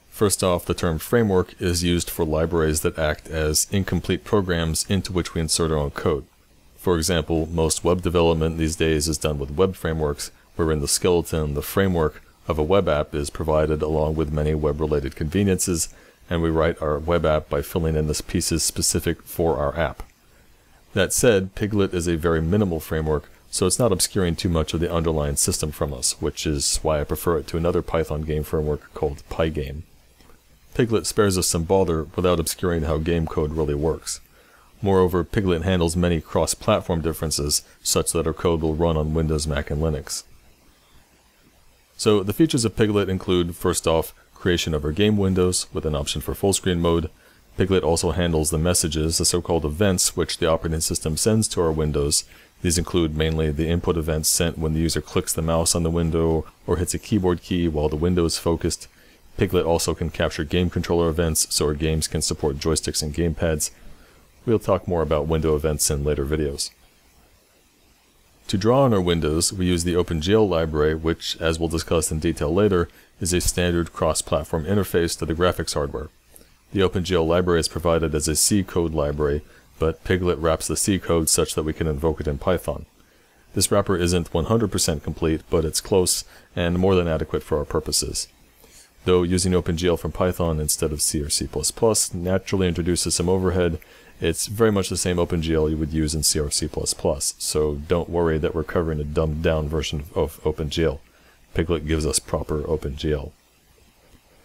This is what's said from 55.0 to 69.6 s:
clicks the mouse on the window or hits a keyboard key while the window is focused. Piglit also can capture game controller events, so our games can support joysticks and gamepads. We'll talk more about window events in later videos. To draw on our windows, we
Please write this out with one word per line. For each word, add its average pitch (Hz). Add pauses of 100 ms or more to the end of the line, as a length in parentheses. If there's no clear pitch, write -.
clicks -
the 82
mouse 82
on 85
the 82
window 82 (200)
or 87
hits 90
a 85
keyboard 90
key 87
while 76
the 78
window 87
is 80
focused. 82 (500)
Piglit 90
also 82
can 80
capture 80
game 85
controller 85
events, 80
so -
our 76
games 78
can 80
support 73
joysticks 78
and 76
gamepads. 82 (720)
We'll 110
talk -
more 87
about 76
window 78
events 78
in 71
later 73
videos. 73 (1800)
To 107
draw 120
on 120
our 95
windows, 82
we 92